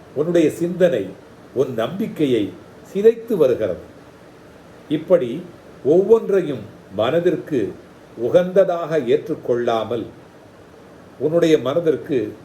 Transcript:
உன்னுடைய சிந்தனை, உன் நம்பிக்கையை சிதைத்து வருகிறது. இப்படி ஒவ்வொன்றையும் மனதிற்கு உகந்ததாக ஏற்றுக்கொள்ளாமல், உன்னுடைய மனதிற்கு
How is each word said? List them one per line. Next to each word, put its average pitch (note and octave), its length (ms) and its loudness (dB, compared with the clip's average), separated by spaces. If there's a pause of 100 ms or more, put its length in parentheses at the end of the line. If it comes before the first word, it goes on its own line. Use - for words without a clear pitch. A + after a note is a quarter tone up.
(160)
உன்னுடைய D#3+ 360 2
சிந்தனை, E3+ 520 0 (500)
உன் C3 200 0
நம்பிக்கையை C3 720 -2 (420)
சிதைத்து A3+ 520 2
வருகிறது. A2 460 0 (1040)
இப்படி D3+ 420 0 (540)
ஒவ்வொன்றையும் F#3+ 800 2 (320)
மனதிற்கு D3+ 640 0 (600)
உகந்ததாக F3 880 0
ஏற்றுக்கொள்ளாமல், A#2+ 960 -2 (1120)
உன்னுடைய D#3 380 2
மனதிற்கு C#3 600 0 (260)